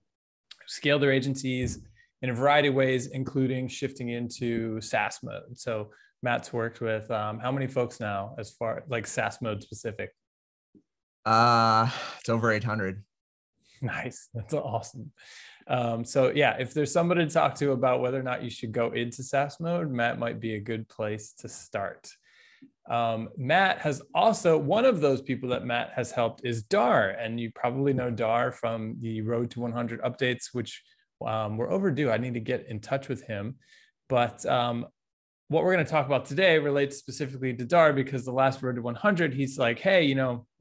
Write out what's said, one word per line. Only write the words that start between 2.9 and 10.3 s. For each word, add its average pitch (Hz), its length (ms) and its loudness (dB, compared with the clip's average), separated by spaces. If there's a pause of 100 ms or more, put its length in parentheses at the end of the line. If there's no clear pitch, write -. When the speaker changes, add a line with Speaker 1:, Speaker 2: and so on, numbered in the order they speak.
Speaker 1:
including 131 640 -2
shifting 127 420 -8
into 117 720 -4
SaaS 107 400 -2
mode. 110 340 -12
So 107 360 -8 (320)
Matt's 120 280 -2
worked 117 300 -6
with, 110 300 -4
um, 107 260 -2
how 123 140 -4
many 135 160 -2
folks 131 320 -4
now 104 400 -6
as 104 120 -10
far, - 360 -6
like, 117 180 -4
SaaS - 380 -4
mode 107 180 -4
specific? - 500 -10 (1120)